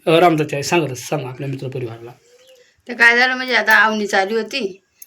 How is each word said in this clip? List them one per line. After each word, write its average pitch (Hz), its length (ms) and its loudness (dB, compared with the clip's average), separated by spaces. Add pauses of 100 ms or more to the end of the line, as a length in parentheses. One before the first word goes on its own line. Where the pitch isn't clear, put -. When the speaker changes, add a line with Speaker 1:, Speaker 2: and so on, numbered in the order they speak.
Speaker 1:
अ, 180 40 2
रामदाची 160 460 4
आई 143 60 -4
सांगत, 147 300 -2
सांगा 135 360 -6
आपल्या 135 200 -10
मित्रपरिवाराला. 123 640 -10 (760)
Speaker 2:
ते 240 60 -10
काय 233 240 4
झालं 262 160 2
म्हणजे 254 220 -2
आता 214 200 2
आवनी 214 300 2
चालू 202 300 0
होती, 220 460 -6 (240)